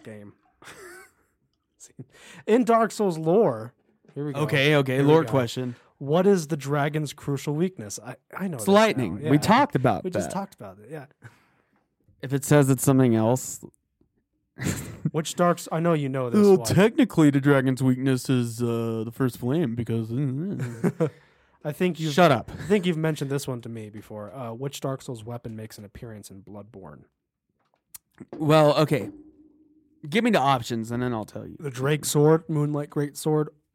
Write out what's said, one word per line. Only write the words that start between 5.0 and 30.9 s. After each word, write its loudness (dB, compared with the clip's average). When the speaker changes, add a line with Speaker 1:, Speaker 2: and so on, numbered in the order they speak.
Speaker 1:
we 4
Speaker 2:
lore 6
Speaker 1:
go. -6
Speaker 2:
question. -2
Speaker 1:
What 2
is 2
the -2
dragon's -2
crucial -6
weakness? -6
I, -14
I -6
know -8
Speaker 2:
It's -8
Speaker 1:
this 0
now. 6
Speaker 2:
lightning. 2
We 2
Speaker 1:
Yeah. 4
Speaker 2:
talked 2
about 0
Speaker 1:
We -6
just -4
Speaker 2:
that. -12
Speaker 1:
talked -8
about -18
it, -20
yeah. -14
Speaker 2:
If -6
it -2
says 6
it's 2
something 6
else. 0
<laughs> -10
Speaker 1:
Which -6
Dark 2
S-, -14
I -2
know 2
you -2
know -4
this 4
Speaker 2:
Well, 8
Speaker 1:
one. -4
Speaker 2:
technically, 4
the 2
dragon's 2
weakness 0
is, 0
uh, -2
the -8
first -2
flame -2
because, -4
uh, -4
Speaker 1:
<laughs> -20
I -6
think -2
you've -4
Speaker 2:
Shut 6
up. 0
Speaker 1:
I -12
think 0
you've 0
mentioned -4
this -6
one -8
to -12
me -12
before. -16
Uh, -10
which -10
Dark -8
Souls -12
weapon -12
makes -16
an -18
appearance -18
in -20
Bloodborne? -20
Speaker 2:
Well, 4
okay. 0
Give 0
me 2
the 4
options, 0